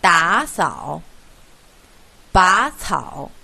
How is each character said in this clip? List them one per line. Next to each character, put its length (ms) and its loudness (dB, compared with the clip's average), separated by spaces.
打 460 2
扫、 560 -6
拔 400 4
草。 600 -8